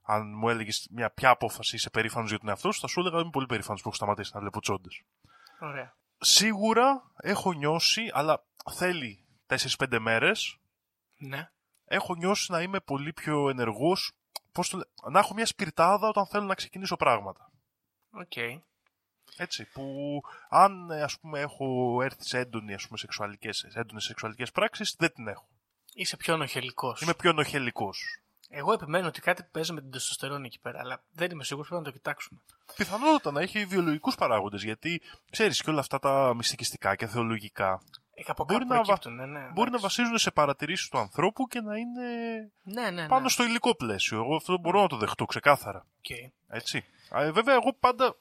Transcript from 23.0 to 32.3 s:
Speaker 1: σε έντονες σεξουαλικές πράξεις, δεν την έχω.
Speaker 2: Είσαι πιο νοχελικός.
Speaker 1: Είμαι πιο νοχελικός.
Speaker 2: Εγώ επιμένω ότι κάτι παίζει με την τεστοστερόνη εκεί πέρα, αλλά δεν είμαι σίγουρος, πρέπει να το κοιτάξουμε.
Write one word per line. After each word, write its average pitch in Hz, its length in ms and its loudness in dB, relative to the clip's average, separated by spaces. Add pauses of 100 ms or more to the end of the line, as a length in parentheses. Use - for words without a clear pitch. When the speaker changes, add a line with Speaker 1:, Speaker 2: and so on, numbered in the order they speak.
Speaker 1:
σε - 220 -8
έντονες 107 240 -8
σεξουαλικές 113 480 -8
πράξεις, - 460 -2
δεν 165 160 0
την 113 140 -12
έχω. 98 200 -12 (460)
Speaker 2:
Είσαι 185 240 -6
πιο 165 200 0
νοχελικός. 127 640 -6
Speaker 1:
Είμαι 160 120 0
πιο 175 200 4
νοχελικός. 131 880 -2 (300)
Speaker 2:
Εγώ 147 240 0
επιμένω 175 340 0
ότι - 140 -8
κάτι 180 300 0
παίζει 165 220 -4
με 151 80 -10
την 135 100 -18
τεστοστερόνη 135 540 -6
εκεί 120 140 -16
πέρα, - 200 -10
αλλά 127 320 -10
δεν 175 200 -2
είμαι 156 120 -10
σίγουρος, 143 260 -8
πρέπει 175 140 -6
να 143 80 -8
το - 60 -20
κοιτάξουμε. - 420 -8 (360)